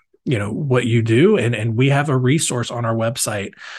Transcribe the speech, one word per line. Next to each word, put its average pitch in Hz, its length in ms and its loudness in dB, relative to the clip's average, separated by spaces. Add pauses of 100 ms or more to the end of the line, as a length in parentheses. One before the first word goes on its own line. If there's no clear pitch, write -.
(300)
you 123 80 0
know, 104 140 -4
what 127 340 0
you 117 160 2
do. 135 360 4
And, 117 180 0
and 110 220 -2
we 131 100 4
have 143 220 2
a 131 80 2
resource 127 520 0
on 117 140 -6
our 113 100 0
website, 113 600 -4 (260)